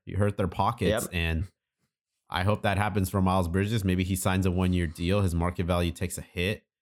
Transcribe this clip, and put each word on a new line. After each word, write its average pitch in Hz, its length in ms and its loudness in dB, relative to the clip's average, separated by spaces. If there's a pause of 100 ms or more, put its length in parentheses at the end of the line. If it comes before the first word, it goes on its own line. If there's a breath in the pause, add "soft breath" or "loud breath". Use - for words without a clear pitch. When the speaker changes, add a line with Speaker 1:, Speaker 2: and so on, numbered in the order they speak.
Speaker 1:
you 90 120 -8
hurt 101 200 0
their 95 120 0
pockets. 104 560 0
Speaker 2:
Yep. - 80 -10
Speaker 1:
And 82 320 0 (840)
I 90 160 -4
hope 107 180 0
that 101 160 0
happens 101 320 0
for 101 120 0
Miles 92 260 4
Bridges. 98 360 0
Maybe 92 200 2
he 92 120 0
signs 95 300 0
a 92 40 4
one-year 90 380 2
deal. 87 320 0
His 90 140 0
market 85 320 0
value 87 260 0
takes - 260 -6
a 92 40 -12
hit. 95 420 -4 (180)